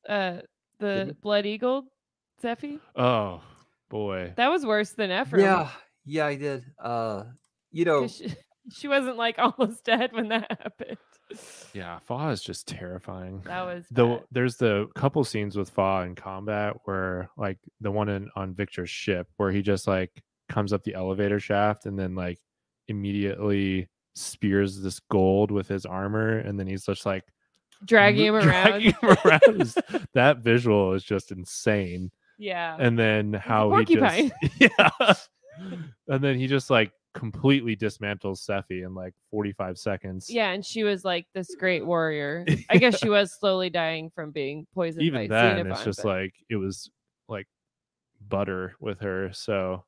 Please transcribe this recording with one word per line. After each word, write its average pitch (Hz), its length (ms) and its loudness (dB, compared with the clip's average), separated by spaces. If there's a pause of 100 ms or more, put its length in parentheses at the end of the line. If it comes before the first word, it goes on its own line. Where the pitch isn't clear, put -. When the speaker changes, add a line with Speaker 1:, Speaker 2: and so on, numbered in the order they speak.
Speaker 1:
uh, 185 300 -4 (420)
the 202 160 -2
Speaker 2:
Did 190 120 -2
we? 151 60 -10
Speaker 1:
Blood 208 320 -2
Eagle, 247 380 -2 (580)
Zeffy? 285 380 -8 (160)
Speaker 3:
Oh, 107 460 0 (480)
boy. 95 480 -6
Speaker 1:
That 254 120 2
was 320 160 -2
worse 214 280 0
than 202 180 -4
Ephraim. 185 320 2
Speaker 2:
Yeah, 180 260 2 (360)
yeah, 151 200 -2
I 143 100 -2
did. 139 300 -6 (160)
Uh, 113 440 -4 (460)
you 165 140 0
know 151 160 4
Speaker 1:
'Cause - 140 -4
she, - 180 -10 (180)
<laughs> - 200 -20
she - 160 -14
wasn't, 262 300 0
like, 233 180 -2
<laughs> - 20 -8
almost 233 460 -2
dead 233 280 0
when 220 180 -4
that 220 200 -2
happened. - 480 -12 (760)
Speaker 3:
Yeah, 87 240 -12
Fa 143 300 -6
is 110 120 -4
just - 260 -12
terrifying. 92 800 -12
Speaker 1:
That 180 220 -8
was 175 240 -10
Speaker 3:
The, 120 160 6
Speaker 1:
bad. 120 240 -2
Speaker 3:
there's 123 260 -2
the 107 380 0
couple 139 280 0
scenes 104 320 -4
with 98 140 -4
Fa 95 380 0
in 90 80 -12
combat 104 680 -6
where, 92 520 -6
like, 98 220 -6 (220)
the 104 100 -4
one 104 180 0
in, 101 260 -6
on 95 200 -8
Victor's 90 340 -8
ship 90 380 -4 (100)
where 98 140 0
he 101 100 0
just, 98 240 -2
like, 92 380 -2 (240)
comes 104 260 -2
up 98 100 -2
the 98 120 -8
elevator 98 440 -2
shaft 104 460 0
and 98 140 -6
then, 92 160 -6
like, 90 240 -6 (480)
immediately 101 1000 -2 (280)
spears 98 680 0
this 95 180 -6 (120)
gold 98 400 4
with 101 160 -2
his 98 180 -6
armor, 107 540 -2
and 101 200 -6
then 95 60 -6
he's 95 200 -8
just, 98 200 -4
like, 95 180 -4 (600)
Speaker 1:
Dragging 208 480 6
Speaker 3:
mo-, 220 60 4
Speaker 1:
him 208 40 4
Speaker 3:
<laughs> - 40 8
dragging 202 460 6 (100)
Speaker 1:
around. 180 400 8
Speaker 3:
him 220 180 8
around. 151 540 -2
That 131 240 6
visual 113 560 4
is 95 80 -4
just - 280 -4
insane. 92 800 -2 (300)
Speaker 1:
Yeah. 175 400 -6
Speaker 3:
And 120 180 4
then 107 300 2
Speaker 1:
He's 104 80 -4
a 98 40 -6
Speaker 3:
how 107 380 2
he - 80 4 (100)
just - 40 4
Speaker 1:
porcupine. 233 320 2 (280)
Speaker 3:
<laughs> 254 100 8 (300)
Yeah. 196 140 6 (920)
And 139 160 -2
then 135 160 0
he 131 80 -2
just, 135 240 0
like, 110 200 4 (220)
completely 117 600 0
dismantles 101 720 -6
Sephi 95 400 -6
in, 92 100 -12
like, 92 180 -12 (160)
forty-five 101 480 -6
seconds. 95 520 -6
Speaker 1:
Yeah, 220 220 -2
and 190 140 -6
she 226 180 -4
was, 196 220 -2
like, 175 280 -2
this 185 220 -8
great 180 300 -2
warrior. 160 600 -2 (120)
Speaker 3:
<laughs> - 120 -14
Speaker 1:
I - 80 8
guess 208 200 6
she - 100 -2
Speaker 3:
Yeah. 208 40 2
Speaker 1:
was 202 220 4
slowly 185 360 0
dying 160 460 -4
from 151 160 -10
being 147 420 -6
poisoned 165 300 -2
Speaker 3:
Even 127 240 0
Speaker 1:
by - 0 -
Speaker 3:
then, 110 300 4
Speaker 1:
Xenophon, 95 160 -4
Speaker 3:
it's 110 120 -6
just 101 180 -4
Speaker 1:
but 107 40 -2
Speaker 3:
like, 95 260 -2 (160)
it 117 60 -4
was, 95 340 -6 (380)
like, 101 200 -10 (800)
butter 98 520 -4
with 101 220 -8
her, 95 300 -6
so. 92 560 -6